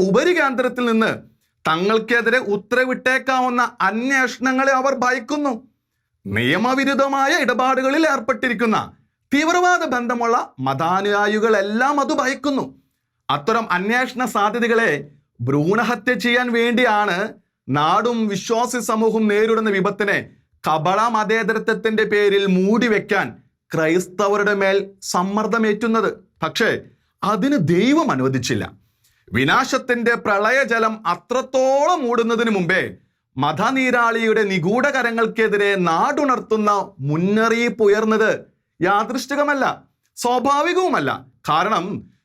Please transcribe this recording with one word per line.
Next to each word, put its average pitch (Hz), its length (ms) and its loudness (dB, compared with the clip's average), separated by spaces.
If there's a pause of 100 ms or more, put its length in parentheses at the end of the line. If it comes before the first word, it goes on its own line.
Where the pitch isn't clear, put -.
ഉപരികേന്ദ്രത്തിൽ 254 840 0
നിന്ന് 220 220 2 (560)
തങ്ങൾക്കെതിരെ 220 840 0
ഉത്തരവിട്ടേക്കാവുന്ന 254 1160 0 (180)
അന്വേഷണങ്ങളെ 254 920 0
അവർ 262 220 2
ഭയക്കുന്നു. 262 580 -2 (720)
നിയമവിരുദ്ധമായ 262 1120 0
ഇടപാടുകളിൽ 262 680 0
ഏർപ്പെട്ടിരിക്കുന്ന 240 680 -2 (540)
തീവ്രവാദ 349 520 2
ബന്ധമുള്ള 240 520 -2 (240)
മതാനുയായികളെല്ലാം 208 1400 0
അത് 269 120 -2
ഭയക്കുന്നു. 269 520 -2 (640)
അത്തരം 220 440 -2
അന്വേഷണ 240 540 -2
സാധ്യതകളെ 226 640 0 (500)
ഭ്രൂണഹത്യ 208 720 0
ചെയ്യാൻ 240 380 0
വേണ്ടിയാണ് 226 640 2 (500)
നാടും 185 500 2 (100)
വിശ്വാസി 233 520 -2
സമൂഹവും 220 480 0
നേരിടുന്ന 220 420 2
വിപത്തിനെ 196 480 0 (460)
കപട 165 440 0
മതേതരത്വത്തിന്റെ 220 960 0
പേരിൽ 202 440 2
മൂടിവെക്കാൻ 196 760 2 (440)
ക്രൈസ്തവരുടെ 196 840 0
മേൽ 196 220 2 (260)
സമ്മർദ്ദമേറ്റുന്നത്. 214 1080 0 (280)
പക്ഷേ 165 320 0 (520)
അതിന് 214 360 0 (100)
ദൈവം 254 420 2
അനുവദിച്ചില്ല. 127 540 -2 (640)
വിനാശത്തിന്റെ 240 840 0
പ്രളയജലം 220 800 0 (120)
അത്രത്തോളം 262 960 0
മൂടുന്നതിന് 233 480 0
മുമ്പേ 180 320 0 (540)
മതനീരാളിയുടെ 226 1080 0
നിഗൂഢ 196 440 0
കരങ്ങൾക്കെതിരെ 226 840 0 (120)
നാടുണർത്തുന്ന 220 880 0 (300)
മുന്നറിയിപ്പ് 214 840 0
ഉയർന്നത് 220 460 2 (500)
യാദൃശ്ചികമല്ല, 254 840 0 (520)
സ്വാഭാവികവുമല്ല. 277 920 0 (340)
കാരണം 180 420 0 (380)